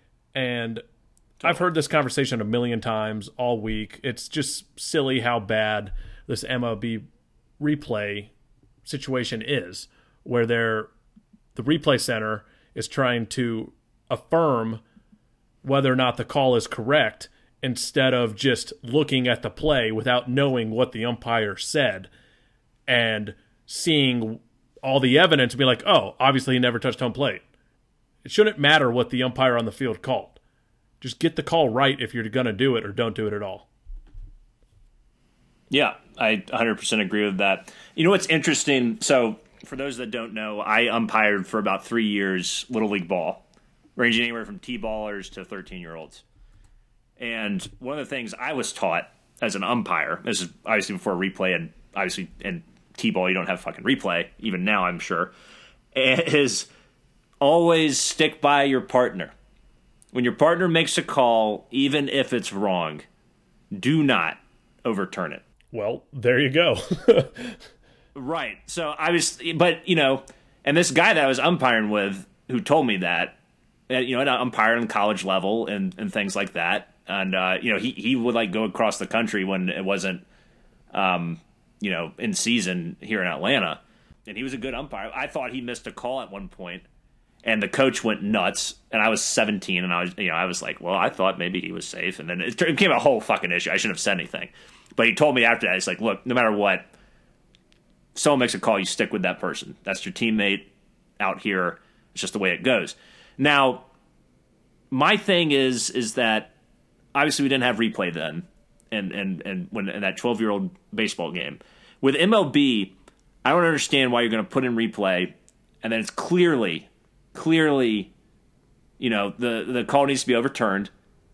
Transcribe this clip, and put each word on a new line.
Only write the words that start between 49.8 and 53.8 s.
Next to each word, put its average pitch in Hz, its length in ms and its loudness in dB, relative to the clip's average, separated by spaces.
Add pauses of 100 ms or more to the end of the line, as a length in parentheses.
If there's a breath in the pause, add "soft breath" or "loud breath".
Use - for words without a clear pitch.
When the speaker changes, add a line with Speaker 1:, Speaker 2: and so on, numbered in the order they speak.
Speaker 2:
this 95 200 -4
is 90 80 -8 (160)
obviously 107 300 0
before 95 180 -2
replay, 92 400 0
and 82 180 -6 (220)
obviously 92 360 -4 (100)
in 87 220 -8 (360)
T-ball 92 320 0
you 95 40 2
don't 90 120 -2
have 90 140 -4
fucking - 240 -12